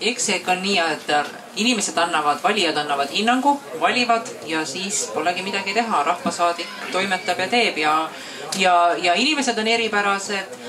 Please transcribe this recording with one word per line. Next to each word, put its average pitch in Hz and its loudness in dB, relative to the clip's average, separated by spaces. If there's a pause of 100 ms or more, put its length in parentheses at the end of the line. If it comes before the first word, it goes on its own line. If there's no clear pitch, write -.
(120)
eks - -2
see 180 0
ikka 185 0
on 180 0
nii, 196 2
et 156 -2 (480)
inimesed 220 0
annavad, 151 2
valijad 175 2
annavad 147 -2
hinnangu, 247 2 (260)
valivad 233 2 (180)
ja 160 -2
siis 196 -4
polegi 175 -2
midagi 196 -4
teha. 214 0
Rahvasaadik 170 -2
toimetab 180 -2
ja 185 0
teeb 208 2
ja, 156 4 (640)
ja, 185 6 (260)
ja 175 4
inimesed 247 2
on 220 0
eripärased 202 -2